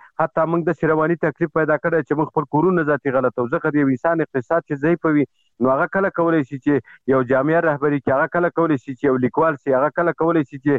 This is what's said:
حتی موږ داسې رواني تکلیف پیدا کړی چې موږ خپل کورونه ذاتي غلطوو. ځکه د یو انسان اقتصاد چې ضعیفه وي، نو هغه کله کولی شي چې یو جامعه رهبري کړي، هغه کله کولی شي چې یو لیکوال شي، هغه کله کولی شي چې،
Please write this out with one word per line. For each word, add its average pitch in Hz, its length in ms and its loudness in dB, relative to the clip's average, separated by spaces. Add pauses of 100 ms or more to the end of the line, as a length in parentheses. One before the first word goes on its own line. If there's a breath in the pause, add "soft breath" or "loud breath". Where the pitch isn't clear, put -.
(200 loud breath)
حتی 160 200 -2
موږ 165 240 0
داسې 160 260 -2
رواني 156 260 0
تکلیف 160 360 -4
پیدا 156 240 0
کړی 165 300 -2
چې 147 120 -2
موږ 156 140 0
خپل 156 120 -2 (120)
کورونه 170 260 2
ذاتي 143 340 -2
غلطوو. 127 320 0
ځکه 160 280 -2
د - 60 -
یو 135 120 2
انسان 165 260 0
اقتصاد 151 420 -2
چې - 200 -8
ضعیفه 165 320 0
وي، 147 100 2 (360)
نو 127 100 2
هغه 147 160 2
کله 190 320 -2
کولی 165 260 2
شي 139 140 -10
چې 143 220 0 (340 loud breath)
یو 131 160 2
جامعه 147 380 2
رهبري 147 320 0
کړي، 143 160 -2
هغه 151 100 0
کله 175 220 -2 (100)
کولی 160 240 2
شي 139 120 -12
چې - 100 -6
یو 131 120 2
لیکوال 147 460 0
شي، 135 120 0
هغه 135 220 2
کله 170 160 0
کولی 165 320 0
شي 143 140 -14
چې، 143 200 0